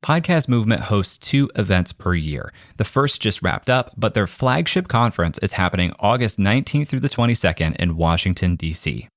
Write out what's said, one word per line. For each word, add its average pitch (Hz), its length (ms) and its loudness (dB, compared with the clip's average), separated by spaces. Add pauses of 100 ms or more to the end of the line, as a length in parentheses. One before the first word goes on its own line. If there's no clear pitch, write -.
Podcast 160 440 0
Movement 113 340 2
hosts - 360 -2
two 139 380 0
events 90 360 2
per - 220 -2
year. 78 400 -4 (240)
The 101 80 0
first 139 340 0
just - 220 -2
wrapped - 280 -2
up, 127 280 0
but 107 160 0
their 101 140 0
flagship 160 600 0
conference 113 520 2
is - 120 -2
happening 90 480 0
August 113 400 2
nineteenth 131 500 0
through 131 120 -2
the 139 80 0
twenty-second 95 640 0
in 85 220 0
Washington, 85 580 2
D 80 180 -4
C. 69 440 -6